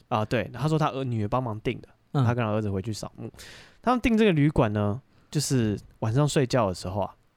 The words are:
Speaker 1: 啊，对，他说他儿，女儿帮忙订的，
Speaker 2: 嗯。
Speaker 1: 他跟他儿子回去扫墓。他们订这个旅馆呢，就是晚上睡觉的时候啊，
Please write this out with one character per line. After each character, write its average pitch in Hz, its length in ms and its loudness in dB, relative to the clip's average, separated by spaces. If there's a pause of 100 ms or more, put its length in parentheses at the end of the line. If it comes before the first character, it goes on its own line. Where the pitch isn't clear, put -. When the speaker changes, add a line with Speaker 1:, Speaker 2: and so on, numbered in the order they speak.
Speaker 1:
啊， 117 160 0
对， 120 300 -2
他 123 140 -4
说 156 100 2
他 147 120 0
儿， 131 120 -6
女 120 220 -2
儿 104 40 -4
帮 127 140 0
忙 110 180 -6
订 123 200 -4
的， - 80 -20 (240)
Speaker 2:
嗯。 139 120 2
Speaker 1:
他 113 80 4
跟 120 120 -2
他 107 60 -2
儿 107 120 0
子 104 80 -2
回 98 100 -2
去 113 120 -8
扫 - 240 -10
墓。 117 120 -12 (540)
他 233 80 2
们 247 100 2
订 226 160 2
这 220 80 4
个 214 60 6
旅 151 180 4
馆 131 240 2
呢， 104 280 0 (280)
就 151 120 -2
是 113 360 0 (220)
晚 110 140 -2
上 143 160 4
睡 139 180 2
觉 120 220 2
的 92 60 -2
时 - 140 -10
候 98 120 -4
啊， 95 100 -4 (260)